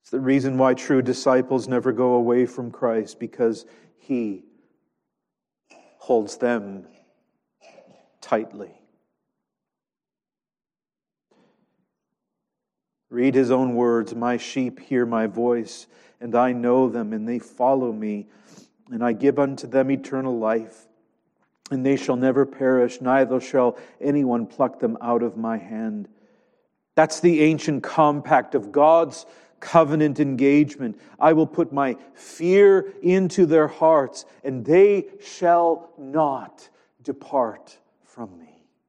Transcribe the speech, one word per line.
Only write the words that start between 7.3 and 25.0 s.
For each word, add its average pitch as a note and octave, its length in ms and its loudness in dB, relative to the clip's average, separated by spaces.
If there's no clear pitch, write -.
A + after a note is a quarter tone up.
tightly. G#2+ 560 -6
Read B2 240 0
his B2+ 160 2
own B2+ 240 0
words, A#2 400 0
"My A#2+ 240 -4
sheep B2+ 400 -8
hear B2+ 260 -2
my A#2 220 -2
voice, A#2 600 -4
and A#2 160 -10
I B2 180 2
know B2 360 2
them, A2 240 -6
and A2 160 -6
they A#2+ 100 -4
follow B2+ 540 -2
me, G#2+ 380 -8
and A#2 140 -6
I A#2+ 80 0
give C3+ 260 0
unto C3+ 280 -2
them C3 240 0
eternal C3 480 -4
life, A2 500 -4
and C3 140 -6
they C#3 120 2
shall C3 200 -2
never C3 300 2
perish, B2+ 560 0
neither B2+ 360 2
shall B2 380 0
anyone B2+ 460 -2
pluck B2 320 -4
them A2+ 240 -4